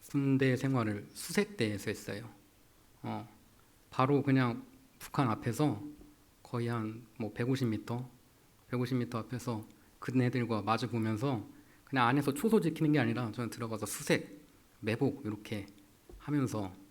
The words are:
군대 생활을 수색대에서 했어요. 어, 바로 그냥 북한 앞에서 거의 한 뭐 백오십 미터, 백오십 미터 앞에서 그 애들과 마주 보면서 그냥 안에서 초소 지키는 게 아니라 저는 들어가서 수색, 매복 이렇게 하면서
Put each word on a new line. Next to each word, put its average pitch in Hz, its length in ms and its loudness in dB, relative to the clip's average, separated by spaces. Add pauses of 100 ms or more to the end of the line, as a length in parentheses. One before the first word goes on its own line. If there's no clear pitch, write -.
군대 135 480 4
생활을 113 560 0
수색대에서 113 760 -2
했어요. 107 380 -8 (720)
어, 113 260 -8 (600)
바로 135 320 4
그냥 131 420 2 (340)
북한 - 300 0
앞에서 113 540 0 (600)
거의 120 260 -4
한 113 360 -4 (120)
뭐 110 160 -4
백오십 131 360 0
미터, 117 400 -4 (600)
백오십 127 280 -2
미터 120 220 -2
앞에서 110 480 -6 (320)
그 - 220 -6
애들과 120 420 2
마주 113 260 2
보면서 110 580 0 (380)
그냥 127 240 2
안에서 139 260 2
초소 214 260 4
지키는 160 320 2
게 151 60 6
아니라 117 320 2
저는 110 200 -4
들어가서 110 360 -6
수색, - 540 -2 (400)
매복 113 440 0
이렇게 107 420 -8 (520)
하면서 110 560 -2 (160)